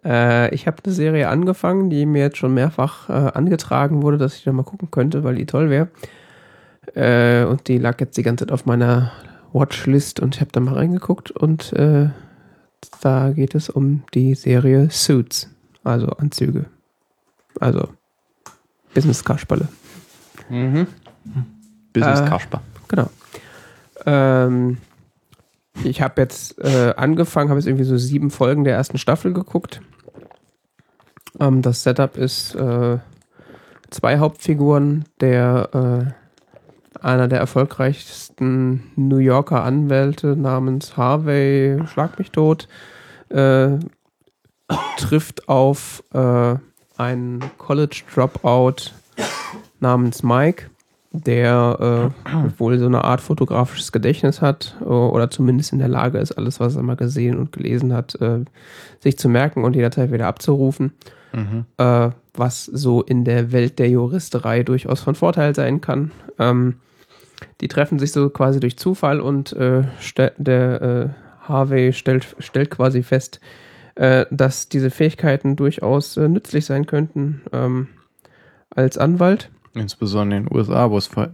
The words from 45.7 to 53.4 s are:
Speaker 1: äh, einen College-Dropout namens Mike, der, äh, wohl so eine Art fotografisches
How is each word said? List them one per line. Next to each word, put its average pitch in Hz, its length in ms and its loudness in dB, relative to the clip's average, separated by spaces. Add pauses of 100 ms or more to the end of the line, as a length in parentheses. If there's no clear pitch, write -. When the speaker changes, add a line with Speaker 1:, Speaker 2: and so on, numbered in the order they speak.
Speaker 1:
äh, 123 440 2 (400)
einen 123 480 -6 (140)
College-Dropout 131 1300 0 (880)
namens 123 460 0
Mike, 135 460 2 (420)
der, 120 1000 0 (140)
äh, 151 320 -2
wohl 123 200 0
so 123 80 0
eine 123 180 2
Art 123 160 0
fotografisches - 720 -2